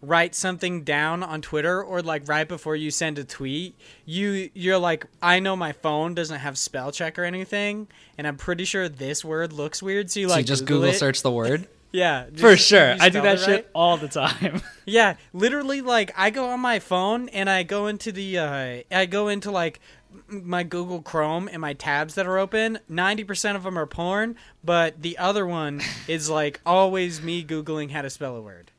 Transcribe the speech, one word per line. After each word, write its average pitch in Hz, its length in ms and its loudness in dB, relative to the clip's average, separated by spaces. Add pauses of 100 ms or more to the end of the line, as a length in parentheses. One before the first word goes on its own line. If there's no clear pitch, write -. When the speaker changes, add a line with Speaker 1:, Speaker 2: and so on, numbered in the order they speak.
Speaker 1:
write 170 320 2
something 180 480 -2
down 156 400 0
on 156 180 -6
Twitter 160 400 0
or, 185 220 -4
like, 156 240 -4
right 151 200 0
before 156 280 -6
you 151 160 -4
send 156 260 -2
a 143 60 -8
tweet, 139 520 -8 (300)
you, 190 480 -2
you're 190 240 2
like, 170 300 0 (160)
"I 180 160 6
know 190 160 0
my 170 160 -4
phone 156 420 -2
doesn't 160 240 -6
have 135 180 -8
spell 131 360 -6
check 160 260 -6
or 175 60 -4
anything, 202 640 -4 (280)
and 151 120 -6
I'm 143 100 -6
pretty 175 260 -4
sure 185 260 -2
this 139 360 -8
word 160 280 -4
looks 147 280 -6
weird," 190 300 -2
so 208 80 -4
you, 190 80 0
Speaker 2:
So 180 60 4
you 165 40 6
Speaker 1:
like, 147 80 2
Speaker 2:
just 135 200 0
Speaker 1:
Google 143 160 4
Speaker 2:
Google 170 120 6
Speaker 1:
it? 120 60 0
Speaker 2:
search 139 240 2
the 131 80 2
word? 123 420 0
Speaker 1:
<laughs> - 40 -20 (140)
Yeah, 160 340 2 (100)
Speaker 2:
For 208 180 10
Speaker 1:
just, - 140 6
Speaker 2:
sure. 170 240 8
Speaker 1:
you 117 100 2
Speaker 2:
I 180 80 10
do 180 80 -4
Speaker 1:
spell 190 60 0
Speaker 2:
that 202 160 6
Speaker 1:
it - 0 -
Speaker 2:
shit 185 120 0
Speaker 1:
right? 208 220 2
Speaker 2:
all 170 240 4
the 147 100 -6
time. 151 540 -2 (120)
<laughs> - 120 -20
Speaker 1:
Yeah, 208 300 4 (180)
literally, 269 480 0
like, 233 340 0
I 196 140 4
go 254 220 -4
on 247 80 -4
my 247 180 0
phone 196 520 0
and 196 200 -2
I 185 140 2
go 202 240 -2
into 208 240 -6
the, 190 260 -6
uh, 135 440 -4 (100)
I 185 160 2
go 202 200 0
into, 202 220 -4
like, 175 300 -2 (500)
m-, 196 180 -12
my 175 140 -2
Google 175 400 -6
Chrome 160 500 -2
and 175 80 -10
my 147 140 -6
tabs 151 400 -2
that 185 140 -2
are 185 100 0
open. 220 400 0 (100)
Ninety 190 360 0
percent 202 340 -4
of 185 80 -8
'em 190 100 -4
are 156 120 -2
porn, 202 480 -2 (280)
but 165 380 2
the 170 160 -6
other 190 300 0
one 151 340 -4 (140)
Speaker 2:
<laughs> - 120 -16
Speaker 1:
is, 160 220 -2
like, 151 340 0
always 180 600 2
me 170 200 -6
Googling 156 460 -6
how 147 140 -6
to 135 80 -8
spell 131 240 -8
a 113 60 -10
word. 92 380 -20